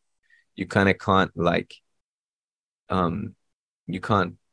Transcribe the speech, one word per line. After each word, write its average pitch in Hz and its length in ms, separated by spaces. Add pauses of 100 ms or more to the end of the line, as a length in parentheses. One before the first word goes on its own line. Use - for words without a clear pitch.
(560)
you 95 100
kinda 98 280
can't, 95 420
like, 85 400 (1120)
um, 90 460 (520)
you 98 120
can't 95 360 (180)